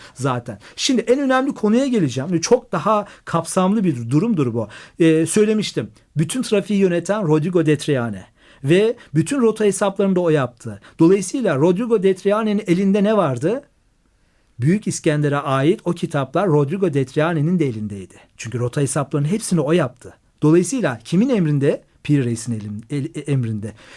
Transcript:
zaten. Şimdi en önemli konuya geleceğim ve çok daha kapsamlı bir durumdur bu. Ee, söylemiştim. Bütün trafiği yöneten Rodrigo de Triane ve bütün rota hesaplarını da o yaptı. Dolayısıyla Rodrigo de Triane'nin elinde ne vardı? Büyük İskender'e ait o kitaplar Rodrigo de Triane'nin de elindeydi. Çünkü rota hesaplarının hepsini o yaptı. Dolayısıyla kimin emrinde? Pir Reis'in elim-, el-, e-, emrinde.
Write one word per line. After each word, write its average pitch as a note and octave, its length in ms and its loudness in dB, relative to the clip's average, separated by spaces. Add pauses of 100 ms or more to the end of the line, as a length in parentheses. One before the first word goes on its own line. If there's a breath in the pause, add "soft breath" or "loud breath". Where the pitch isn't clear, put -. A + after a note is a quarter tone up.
(140 loud breath)
zaten. B2 440 -6 (180 loud breath)
Şimdi B3+ 240 0
en B3+ 200 2
önemli C4 340 0
konuya A3+ 320 0
geleceğim D#3+ 460 -2
ve E3 80 0
çok - 320 0
daha G3+ 340 0 (180 loud breath)
kapsamlı F#3 600 0
bir A#2+ 260 -2
durumdur D3+ 440 0
bu. A2+ 140 -4 (300 loud breath)
Ee, D#3+ 280 4
söylemiştim. G#3+ 640 0 (260 soft breath)
Bütün G3 260 -2
trafiği G3+ 380 -2
yöneten F#3 480 0
Rodrigo D#3 380 2
de D3+ 120 2
Triane A#2 460 -4 (400 soft breath)
ve G3+ 320 2 (180 loud breath)
bütün E3 260 0
rota A3 240 2
hesaplarını G3 520 0
da F3+ 40 0
o E3+ 100 0
yaptı. B2 500 -2 (180 loud breath)
Dolayısıyla F#3+ 580 2
Rodrigo F#3 460 2
de F#3+ 120 2
Triane'nin G#3 520 -2
elinde G3 380 2
ne G#3+ 120 2
vardı? E3 460 0 (960)
Büyük E3+ 260 0
İskender'e D3 500 0
ait C#3+ 480 0
o F3 80 -2
kitaplar E3 560 -2
Rodrigo D3+ 460 0
de C#3 120 0
Triane'nin D#3+ 520 0
de D#3 80 0
elindeydi. G#2 480 -8 (220)
Çünkü A#2 220 -8
rota B2 220 -2
hesaplarının C#3+ 480 -2
hepsini F#3+ 320 0
o C#3+ 120 0
yaptı. C#3+ 420 -2 (280)
Dolayısıyla E3+ 600 2
kimin G#3 240 2
emrinde? D#3 540 2 (200)
Pir C#3+ 220 2
Reis'in A#2 280 -4
elim-, G#2 280 -8 (100)
el-, C#3+ 240 -6
e-, D3 180 -6
emrinde. A2 400 -4 (240 loud breath)